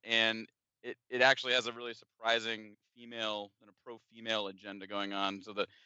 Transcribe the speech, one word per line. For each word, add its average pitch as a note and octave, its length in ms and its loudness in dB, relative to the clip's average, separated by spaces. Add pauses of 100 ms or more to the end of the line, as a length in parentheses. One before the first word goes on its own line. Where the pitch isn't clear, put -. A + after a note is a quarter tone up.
and A2+ 420 2 (380)
it, A#2 120 -8 (140)
it B2 100 0
actually B2+ 340 6
has A#2+ 120 2
a A#2+ 60 -4
really A#2 220 -10
surprising A2 840 -2 (180)
female A2 560 -6 (100)
and G#2 80 -20
a G#2 40 -20 (120)
pro-female A2+ 640 -4
agenda G2 400 -10
going G2+ 260 -2
on. G2 300 0
So G#2+ 100 -12
the, G2 140 0 (200)